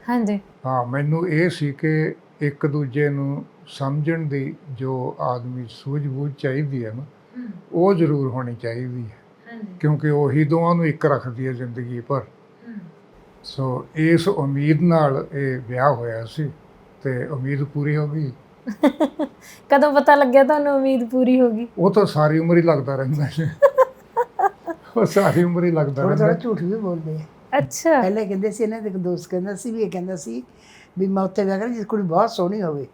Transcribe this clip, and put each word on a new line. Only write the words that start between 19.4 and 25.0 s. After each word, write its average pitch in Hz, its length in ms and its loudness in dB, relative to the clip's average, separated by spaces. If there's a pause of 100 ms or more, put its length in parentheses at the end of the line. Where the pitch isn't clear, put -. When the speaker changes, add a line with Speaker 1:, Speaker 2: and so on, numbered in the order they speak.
Speaker 1:
ਕਦੋਂ 277 220 6
ਪਤਾ 285 220 6
ਲੱਗਿਆ 269 300 6
ਤੁਹਾਨੂੰ 285 320 2
ਉਮੀਦ 262 340 2
ਪੂਰੀ 254 300 4
ਹੋ 240 100 6
ਗਈ? 226 180 -4 (100)
Speaker 2:
ਉਹ 185 120 6
ਤਾਂ 196 160 4
ਸਾਰੀ 151 320 4
ਉਮਰ 165 180 4
ਹੀ 170 60 8
ਲੱਗਦਾ 139 340 2
ਰਹਿੰਦਾ 135 280 0
ਹੈ। 156 320 -4 (640)
Speaker 1:
<laughs> - 560 -4 (200)
Speaker 2:
ਉਹ 220 80 4